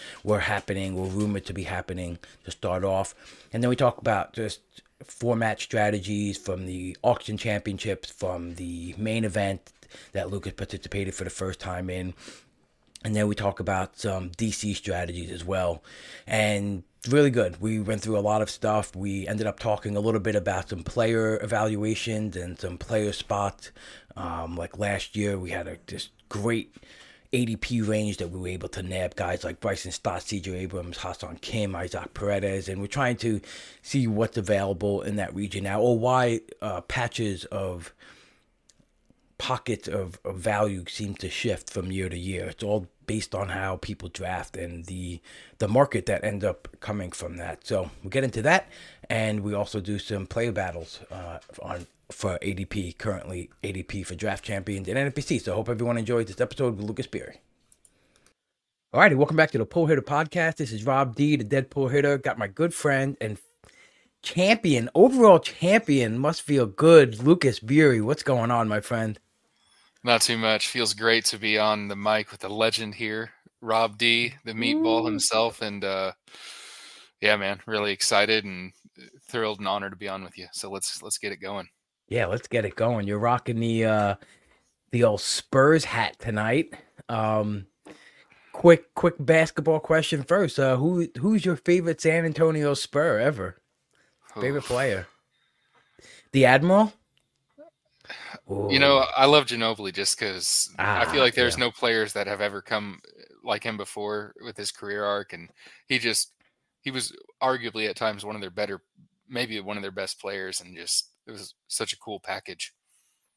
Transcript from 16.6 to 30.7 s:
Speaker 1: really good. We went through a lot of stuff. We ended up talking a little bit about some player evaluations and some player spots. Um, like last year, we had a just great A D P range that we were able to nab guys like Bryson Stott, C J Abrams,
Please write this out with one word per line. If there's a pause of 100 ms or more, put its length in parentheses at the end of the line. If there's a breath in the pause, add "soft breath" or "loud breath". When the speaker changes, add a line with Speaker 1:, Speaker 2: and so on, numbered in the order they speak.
Speaker 1:
really
good.
We
went
through
a
lot
of
stuff.
We
ended
up
talking
a
little
bit
about
some
player
evaluations
and
some
player
spots. (420 loud breath)
Um,
like
last
year,
we
had
a (100)
just (180)
great (600 loud breath)
A
D
P
range
that
we
were
able
to
nab
guys
like
Bryson
Stott,
C
J
Abrams,